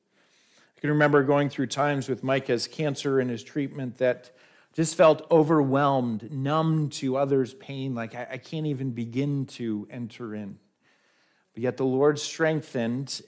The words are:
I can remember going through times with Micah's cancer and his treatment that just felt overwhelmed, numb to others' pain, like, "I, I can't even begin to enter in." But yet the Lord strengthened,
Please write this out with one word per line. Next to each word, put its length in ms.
I 40
can 100
remember 340
going 240
through 180
times 420
with 140
Micah's 460
cancer 500
and 100
his 140
treatment 560
that 320
just 220
felt 380
overwhelmed, 1000
numb 600
to 260
others' 380
pain, 400
like, 200
"I, 180
I 60
can't 280
even 260
begin 540
to 440
enter 440
in." 260
But 100
yet 140
the 60
Lord 360
strengthened, 1080